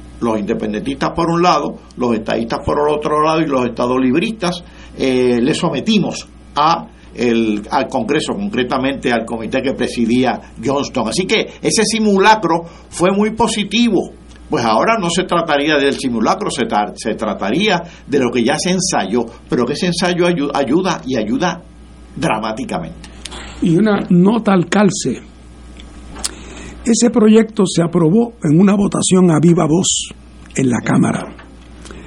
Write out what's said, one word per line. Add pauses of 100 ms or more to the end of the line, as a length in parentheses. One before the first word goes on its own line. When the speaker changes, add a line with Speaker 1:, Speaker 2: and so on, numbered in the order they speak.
(220)
Speaker 1:
los
independentistas
por
un
lado, (180)
los
estadistas
por
el
otro
lado
y
los
estadolibristas, (340)
eh,
le
sometimos (280)
a (280)
el, (100)
al
Congreso,
concretamente
al
comité
que
presidía (240)
Johnston.
Así
que
ese
simulacro (260)
fue
muy
positivo. (380)
Pues
ahora
no
se
trataría
del
simulacro,
se
tra-,
se
trataría (240)
de
lo
que
ya
se
ensayó, (240)
pero
que
ese
ensayo
ayu-,
ayuda
y
ayuda (540)
dramáticamente. (520)
Speaker 2:
Y
una
nota
al
calce. (1600)
Ese
proyecto
se
aprobó
en
una
votación
a
viva
voz (460)
en
la
Cámara. (720)